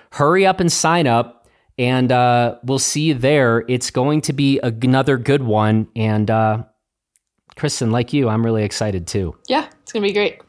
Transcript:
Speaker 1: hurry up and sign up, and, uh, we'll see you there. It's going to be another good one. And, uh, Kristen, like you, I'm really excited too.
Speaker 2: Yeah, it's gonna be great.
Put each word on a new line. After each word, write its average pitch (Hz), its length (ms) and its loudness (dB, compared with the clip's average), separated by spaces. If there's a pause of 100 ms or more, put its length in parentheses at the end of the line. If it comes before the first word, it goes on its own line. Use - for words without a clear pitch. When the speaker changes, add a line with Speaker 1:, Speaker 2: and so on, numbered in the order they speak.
(120)
Speaker 1:
hurry 175 340 2
up 190 140 0
and 175 100 0
sign 160 380 0
up, 117 400 -2 (300)
and, 127 340 0
uh, 123 540 2
we'll 135 140 -2
see 147 240 -2
you 156 100 2
there. 127 560 2
It's 127 220 -2
going 147 300 0
to 147 120 -4
be 139 260 0
another 127 580 0
good 135 260 0
one. 110 520 2
And, 107 340 0
uh, 110 340 0 (920)
Kristen, 131 360 -2
like 120 220 -2
you, 135 160 0
I'm 110 140 0
really 113 200 0
excited 101 440 -4
too. 92 280 -4 (120)
Speaker 2:
Yeah, 294 200 -2 (140)
it's - 100 -20
gonna 208 140 -4
be 196 80 -2
great. 202 340 -2